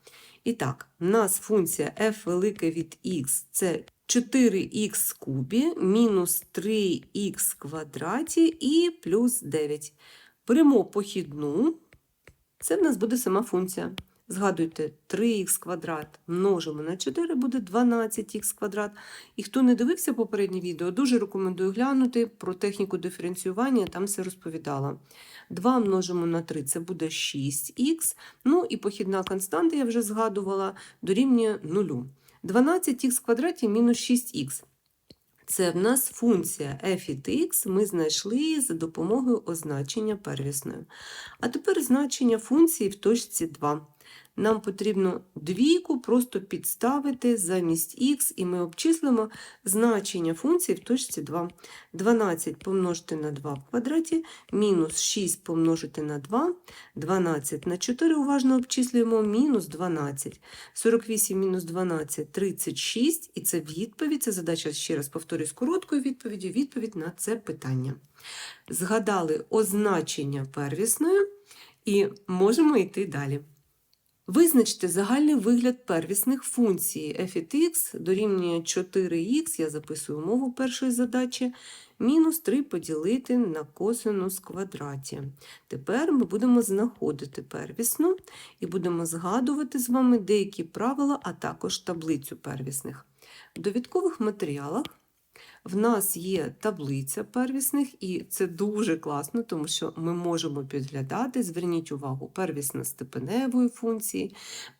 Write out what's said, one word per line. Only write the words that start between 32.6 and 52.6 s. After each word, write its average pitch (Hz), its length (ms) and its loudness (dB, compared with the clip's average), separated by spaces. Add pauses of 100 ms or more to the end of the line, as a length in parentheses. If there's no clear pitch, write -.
ікс 247 140 2
квадраті 247 500 0
мінус 233 280 4
шість - 380 0
ікс. 135 300 -6 (840)
Це 180 240 0
в 165 60 -2
нас 233 300 4
функція 165 800 0
f 185 240 -2
від 135 200 -6
x, 285 400 0
ми 185 180 2
знайшли 226 720 0
за 170 140 -2
допомогою 208 720 0
означення 165 720 -4
первісної. 143 680 -6 (560)
А - 80 0
тепер 370 340 0
значення 254 560 2
функції 269 520 4
в 202 40 -10
точці - 520 0
два. 151 400 -4 (520)
Нам 214 220 2
потрібно 196 600 0 (140)
двійку 247 680 2
просто 240 400 2
підставити 247 960 -2
замість 175 640 0
ікс, 285 340 2
і 190 80 -2
ми 180 160 -2
обчислимо 240 720 2 (340)
значення 196 720 2
функції 302 420 2
в - 40 -10
точці 240 420 -4
два. 170 280 -4 (420)
Дванадцять 190 640 0
помножити 180 600 -2